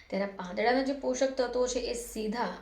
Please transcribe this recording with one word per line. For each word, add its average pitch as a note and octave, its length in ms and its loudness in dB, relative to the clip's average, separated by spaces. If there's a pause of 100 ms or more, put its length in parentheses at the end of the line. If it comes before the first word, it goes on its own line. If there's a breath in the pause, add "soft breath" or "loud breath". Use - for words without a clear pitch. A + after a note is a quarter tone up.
ત્યારે G3 180 0
પાંદડાના G#3+ 560 2
જે C4+ 120 0
પોષક C4 380 2
તત્વો B3 360 2
છે B3 120 -2
એ A#3+ 140 -2
સીધા A3 580 -2 (100)